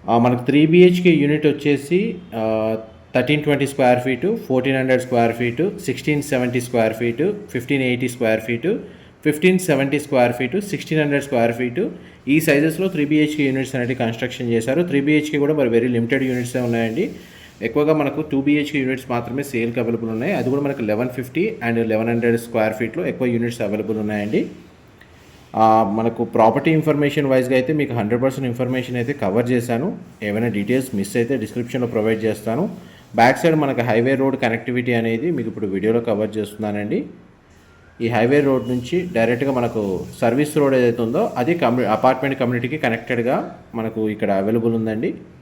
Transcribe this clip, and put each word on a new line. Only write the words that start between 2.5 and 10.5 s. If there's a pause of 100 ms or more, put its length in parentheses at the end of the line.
థర్టీన్
ట్వంటీ
స్క్వేర్
ఫీట్,
ఫోర్టీన్
హండ్రెడ్
స్క్వేర్
ఫీట్,
సిక్స్టీన్
సెవెంటీ
స్క్వేర్
ఫీట్, (260)
ఫిఫ్టీన్
ఎయిటీ
స్క్వేర్
ఫీట్, (560)
ఫిఫ్టీన్
సెవెంటీ
స్క్వేర్
ఫీట్,